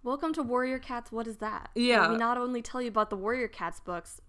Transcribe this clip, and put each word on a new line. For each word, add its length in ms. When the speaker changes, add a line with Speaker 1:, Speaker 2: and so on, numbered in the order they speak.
Speaker 1:
Welcome 300
to 100
Warrior 340
Cats, 320
What 160
Is 120
That? 360
Speaker 2:
Yeah. 280
Speaker 1:
Where 100
we 60
not 200
only 240
tell 200
you 80
about 200
the 60
Warrior 320
Cats 320
books 500